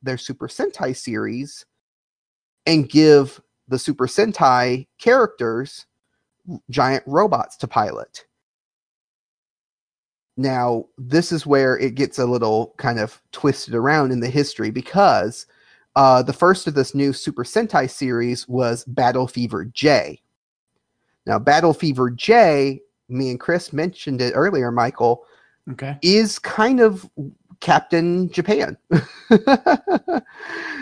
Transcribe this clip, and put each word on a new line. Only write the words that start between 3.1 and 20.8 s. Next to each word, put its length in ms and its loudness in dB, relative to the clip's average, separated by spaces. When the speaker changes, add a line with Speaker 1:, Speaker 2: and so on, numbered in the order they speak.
Speaker 1:
the 100 -4
Super 280 -4
Sentai 800 0
characters 840 -2
giant 360 0
robots 520 0
to 100 -8
pilot. 560 -4
Now, 500 -2
this 320 -2
is 160 -6
where 320 2
it 160 -2
gets 240 -4
a 80 0
little 500 -2
kind 220 -4
of 220 -6
twisted 420 -4
around 360 0
in 100 -4
the 80 -4
history, 420 -4
because, 760 0
uh, 280 6
the 100 -4
first 340 2
of 80 -6
this 200 -2
new 180 0
Super 320 -8
Sentai 440 -2
series 600 -4
was 360 -2
Battle 440 0
Fever 380 -6
J. 540 0